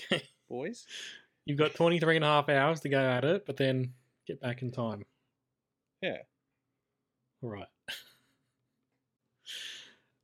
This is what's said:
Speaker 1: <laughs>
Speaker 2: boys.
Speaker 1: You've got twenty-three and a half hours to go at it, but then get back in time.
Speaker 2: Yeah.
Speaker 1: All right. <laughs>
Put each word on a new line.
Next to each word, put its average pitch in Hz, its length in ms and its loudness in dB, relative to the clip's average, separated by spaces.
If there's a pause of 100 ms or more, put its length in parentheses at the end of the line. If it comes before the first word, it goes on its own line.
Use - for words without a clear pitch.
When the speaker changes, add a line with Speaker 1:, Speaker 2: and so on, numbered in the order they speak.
(120)
Speaker 1:
<laughs> - 380 -6
Speaker 2:
boys. 147 360 -10 (600)
Speaker 1:
You've 143 120 -2
got 151 160 4
twenty-three 165 440 4
and 151 80 2
a - 20 4
half 147 220 4
hours 147 320 4
to 143 80 -4
go 135 100 4
at 127 240 2
it, 185 220 0
but 135 100 -8
then 131 380 0 (340)
get - 140 -10
back 120 200 -6
in 120 100 -6
time. 110 340 -6 (960)
Speaker 2:
Yeah. 151 160 -4 (1200)
Speaker 1:
All 123 80 -8
right. 98 180 -10 (200)
<laughs> - 60 -10 (2250)